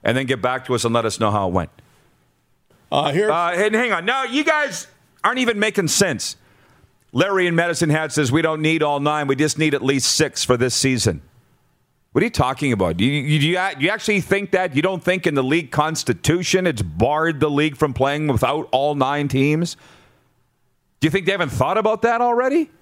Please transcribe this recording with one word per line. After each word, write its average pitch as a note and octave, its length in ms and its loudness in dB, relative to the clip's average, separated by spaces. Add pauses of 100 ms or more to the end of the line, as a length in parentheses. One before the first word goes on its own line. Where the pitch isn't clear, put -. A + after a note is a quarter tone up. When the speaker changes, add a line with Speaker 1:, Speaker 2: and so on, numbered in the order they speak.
Speaker 1:
And A#2+ 140 0
then C3+ 80 -2
get B2 160 -2
back B2 260 -2
to B2+ 80 0
us A#2+ 120 0
and A#2 80 0
let A#2 100 2
us G#2+ 160 -4
know G#2+ 100 2
how G2+ 180 0
it F2 40 -2
went. F2 180 0 (1200)
Speaker 2:
Uh, C#3+ 220 0
here G3+ 180 0
Speaker 1:
Uh, E3+ 220 2
and G#3 220 0
hang A#3 180 0
on. F3 140 -4
Now, C4 180 -2
you B3+ 180 -2
guys D4 440 -2 (360)
aren't B3 180 0
even A#3 180 0
making G3+ 300 0
sense. - 480 0 (760)
Larry F#3 340 2
in E3+ 100 0
Medicine E3+ 340 0
Hat D#3 200 0
says, C3+ 220 0
"We D#3+ 80 4
don't D#3+ 220 0
need D#3 200 2
all D3 180 0
nine. D3+ 260 -2
We C3+ 100 0
just D3 220 0
need D3+ 160 2
at C3+ 80 -2
least C3+ 340 0
six - 280 -2
for B2+ 120 2
this A#2+ 180 0
season." A2+ 460 0 (920)
What D3+ 100 2
are A3+ 40 2
you A3+ 40 -2
talking C3 420 -2
about? F2+ 240 0
Do F#2+ 80 0
you, C#3 80 2
you, D3 260 0
do C#3+ 80 2
you, F3 120 0 (200)
do C3+ 60 -2
you F3+ 60 2
actually G#3 320 0
think G3 300 -2
that? F3+ 220 0
You C#3 60 2
don't F#3 240 -2
think F3+ 220 0
in D3+ 80 0
the C3+ 100 2
league D3 260 0
constitution D#3+ 960 0
it's B2+ 140 0
barred C3+ 600 0
the D3+ 100 2
league D3 260 0
from D3 160 0
playing C#3+ 360 0
without C#3 440 -2
all C#3+ 220 0
nine C#3+ 340 0
teams? D3+ 480 0 (1200)
Do D3+ 60 0
you D#3+ 40 2
think F#3 160 -2
they F#3+ 60 0
haven't E3+ 180 -2
thought D#3+ 260 0
about G#3+ 260 0
that A#3 200 2
already? C4 480 2 (120)